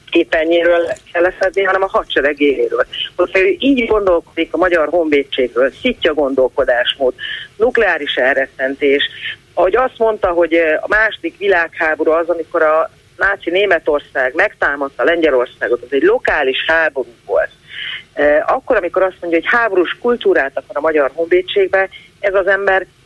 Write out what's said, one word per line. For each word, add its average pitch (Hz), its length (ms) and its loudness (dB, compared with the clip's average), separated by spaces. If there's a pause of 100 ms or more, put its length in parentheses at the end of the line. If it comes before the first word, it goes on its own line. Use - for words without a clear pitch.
(100)
képernyőről 170 760 2 (260)
kell 175 100 0
leszedni, 185 400 0
hanem 190 200 0
a 196 60 0
hadsereg 147 520 -2
éléről. 123 460 0 (300)
Hogyha 180 220 0
ő 190 200 2
így 247 300 2
gondolkodik 180 640 0
a 156 40 -4
Magyar 170 320 0
Honvédségről, 139 840 0 (100)
szitja 202 340 -2
gondolkodásmód, 131 1000 0 (420)
nukleáris 190 580 -2
elrettentés, 139 960 -2 (460)
ahogy 185 220 2
azt 254 220 -2
mondta, 220 300 0
hogy, 170 260 0
eh, 165 280 2
a - 60 -8
második 202 500 -2
világháború 165 720 0
az, 165 180 2
amikor 165 340 -2
a 156 280 2 (260)
náci 190 340 -4
Németország 160 840 0
megtámadta 143 720 -2
Lengyelországot, 131 760 0
az - 100 -16
egy 139 100 0
lokális 170 640 0
háború 160 480 0 (120)
volt. - 240 -2 (640)
Eh, 147 400 2
akkor, 254 240 0
amikor 185 260 0
azt 185 180 0
mondja, 170 200 0
hogy - 80 -6 (100)
háborús 190 420 0
kultúrát 190 540 2
akar - 220 -8
a 143 40 -4
Magyar 151 340 2
Honvédségbe, 180 760 0 (320)
ez 202 140 -2
az 190 120 0
ember 190 400 0 (180)